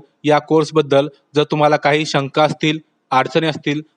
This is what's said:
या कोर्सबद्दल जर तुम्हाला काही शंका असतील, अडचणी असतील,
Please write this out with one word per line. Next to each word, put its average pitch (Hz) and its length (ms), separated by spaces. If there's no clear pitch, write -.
या 147 140
कोर्सबद्दल 147 680
जर 147 100
तुम्हाला 151 320
काही 151 300
शंका 143 380
असतील, 156 340
अडचणी 131 360
असतील, 151 360